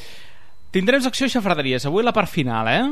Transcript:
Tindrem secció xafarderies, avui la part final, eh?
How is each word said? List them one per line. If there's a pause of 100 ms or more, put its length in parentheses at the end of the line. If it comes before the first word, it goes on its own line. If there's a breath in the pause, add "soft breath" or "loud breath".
(720 soft breath)
Tindrem
secció
xafarderies,
avui
la
part
final,
eh? (100)